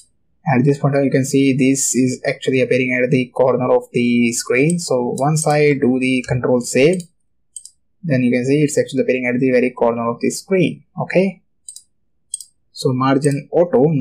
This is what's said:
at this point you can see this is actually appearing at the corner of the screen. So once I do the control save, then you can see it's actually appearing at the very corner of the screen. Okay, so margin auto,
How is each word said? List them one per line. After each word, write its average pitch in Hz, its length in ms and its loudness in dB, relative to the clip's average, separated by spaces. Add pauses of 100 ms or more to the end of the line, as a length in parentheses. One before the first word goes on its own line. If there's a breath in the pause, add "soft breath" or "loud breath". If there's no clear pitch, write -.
(520)
at 123 120 2
this 143 140 2
point 139 260 0
you 131 60 0
can 135 140 0
see 135 320 0
this 131 380 0
is 127 320 0
actually 131 340 -2
appearing 127 400 0
at 127 80 0
the 127 200 0
corner 127 440 0
of 123 200 2
the 120 400 2
screen. 143 480 0
So 123 380 -2
once 151 280 0
I 147 280 2
do 127 260 0
the 131 260 0
control 127 340 0
save, 156 420 2 (1000)
then 131 220 0
you 120 80 0
can 123 120 0
see 147 200 2
it's 143 120 -2
actually 127 260 -2
appearing 127 300 -2
at 123 60 -2
the 131 140 0
very 123 180 2
corner 117 400 -2
of 117 100 -8
the 120 100 -2
screen. 175 540 -2 (180)
Okay, 185 400 -2 (1400)
so 139 100 -2
margin 135 600 0
auto, 151 320 2 (160)